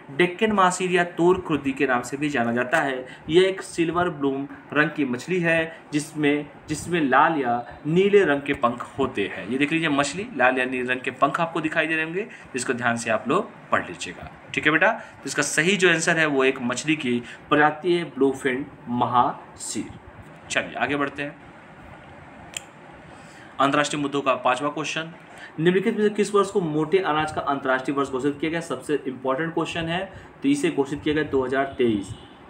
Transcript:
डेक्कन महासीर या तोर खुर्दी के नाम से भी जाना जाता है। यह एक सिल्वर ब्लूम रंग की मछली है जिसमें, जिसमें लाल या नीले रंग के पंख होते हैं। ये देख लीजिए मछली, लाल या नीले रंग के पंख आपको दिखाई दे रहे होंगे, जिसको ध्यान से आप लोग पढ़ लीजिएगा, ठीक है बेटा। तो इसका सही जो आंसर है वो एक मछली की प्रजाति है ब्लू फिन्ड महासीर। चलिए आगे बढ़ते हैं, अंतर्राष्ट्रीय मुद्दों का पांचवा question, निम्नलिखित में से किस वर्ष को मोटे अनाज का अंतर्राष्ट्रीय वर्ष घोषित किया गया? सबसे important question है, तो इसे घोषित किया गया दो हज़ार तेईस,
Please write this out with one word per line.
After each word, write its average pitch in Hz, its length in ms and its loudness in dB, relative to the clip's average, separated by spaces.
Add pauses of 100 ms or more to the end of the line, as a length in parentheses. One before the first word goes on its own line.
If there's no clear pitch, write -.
(120)
डेक्कन 175 400 2
महासीर 185 400 2
या 175 120 4
तोर 175 380 4
खुर्दी 139 300 -2
के 135 160 0
नाम 123 140 2
से 139 160 -8
भी 147 120 -2
जाना 117 240 0
जाता 123 240 0
है। 135 300 -2 (220)
यह 165 140 6
एक 190 180 0
सिल्वर 170 480 0
ब्लूम 139 380 -2 (260)
रंग 151 160 4
की 151 160 -2
मछली 127 340 -2
है 165 420 0 (120)
जिसमें, 147 520 0 (240)
जिसमें 165 320 -2
लाल 147 360 4
या 120 480 -2
नीले 196 380 6
रंग 143 180 2
के 143 120 -2
पंख 120 300 -2 (160)
होते 120 280 0
हैं। 90 220 -10
ये 127 80 -2
देख 147 140 2
लीजिए 165 180 0
मछली, 143 460 -2
लाल 127 220 4
या 127 80 2
नीले 127 280 -2
रंग 127 80 -4
के 135 100 -6
पंख 143 280 0
आपको 165 220 -2
दिखाई 156 260 0
दे 160 80 -2
रहे 160 100 -2
होंगे, 170 180 -6 (300)
जिसको 127 200 -2
ध्यान 120 240 0
से 117 120 -4
आप 110 180 0
लोग 185 440 -4
पढ़ 101 160 0
लीजिएगा, - 440 -12 (220)
ठीक - 120 -4
है 151 60 4
बेटा। 185 200 4
तो - 340 -10
इसका 143 180 -2
सही 160 320 2
जो 180 140 4
आंसर 165 280 2
है 160 80 4
वो 139 180 2
एक 131 180 2
मछली 123 340 -2
की 123 280 -2 (260)
प्रजाति 147 440 4
है 175 100 0
ब्लू 139 280 0
फिन्ड 131 340 -4 (220)
महासीर। 120 1160 -2 (460)
चलिए - 260 -2
आगे 127 200 -2
बढ़ते 143 280 -4
हैं, 143 120 -10 (2250)
अंतर्राष्ट्रीय 147 420 2
मुद्दों 139 200 -2
का 135 120 2
पांचवा 147 360 0
question, 160 440 -6 (460)
निम्नलिखित 190 380 4
में 214 60 2
से 208 60 4
किस 208 260 0
वर्ष 196 160 2
को 208 100 0
मोटे 156 360 0
अनाज 156 340 0
का 170 100 -4
अंतर्राष्ट्रीय 135 560 -2
वर्ष 135 120 0
घोषित 139 300 -2
किया 160 120 -2
गया? 165 100 -4
सबसे 143 460 -4
important 131 460 -4
question 165 320 -4
है, 180 280 -4 (300)
तो 139 60 2
इसे 143 220 2
घोषित 143 320 -2
किया 151 120 0
गया 151 80 0
दो 135 220 0
हज़ार 135 320 0
तेईस, 107 380 0 (340)